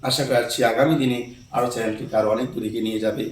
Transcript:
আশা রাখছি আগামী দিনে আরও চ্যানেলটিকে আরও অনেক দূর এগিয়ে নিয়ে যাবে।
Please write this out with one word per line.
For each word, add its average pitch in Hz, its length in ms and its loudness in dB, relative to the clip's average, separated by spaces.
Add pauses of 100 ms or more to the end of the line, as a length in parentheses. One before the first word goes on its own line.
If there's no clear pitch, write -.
আশা 131 260 0
রাখছি 123 360 2
আগামী 127 300 4
দিনে 127 400 0 (160)
আরও 120 200 0
চ্যানেলটিকে 110 460 -4
আরও 107 140 4
অনেক 120 240 0
দূর 113 100 -4
এগিয়ে 110 180 -4
নিয়ে 107 180 -2
যাবে। 110 320 -2